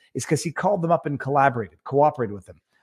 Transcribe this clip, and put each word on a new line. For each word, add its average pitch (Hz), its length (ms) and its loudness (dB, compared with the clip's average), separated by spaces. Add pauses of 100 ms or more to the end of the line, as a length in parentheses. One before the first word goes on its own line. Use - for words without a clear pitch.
(140)
is 131 120 -6
'cause - 180 0
he 165 80 -6
called 185 320 0
them 165 80 0
up 160 160 2
and 143 120 -4
collaborated, 131 640 0
cooperated 135 520 0
with 90 100 -16
them. - 160 -20 (220)